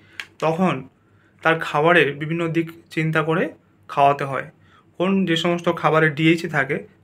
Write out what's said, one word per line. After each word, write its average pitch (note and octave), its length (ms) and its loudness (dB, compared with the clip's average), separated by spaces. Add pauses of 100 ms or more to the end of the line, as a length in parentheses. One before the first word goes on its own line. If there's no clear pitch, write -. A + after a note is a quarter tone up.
(440)
তখন E3 300 0 (680)
তার D#3+ 140 2 (120)
খাবারের D#3 400 4 (120)
বিভিন্ন D#3+ 220 -6 (140)
দিক E3 120 -2 (260)
চিন্তা D#3+ 340 -2
করে F3+ 160 0 (440)
খাওয়াতে C#3+ 420 2
হয়। C3+ 160 -6 (540)
কোন, F#3 100 2 (180)
যে E3 140 2
সমস্ত F3 240 -2 (140)
খাবারে D#3 280 4 (100)
ডিএইচএ E3 380 2
থাকে, C#3 200 -2 (280)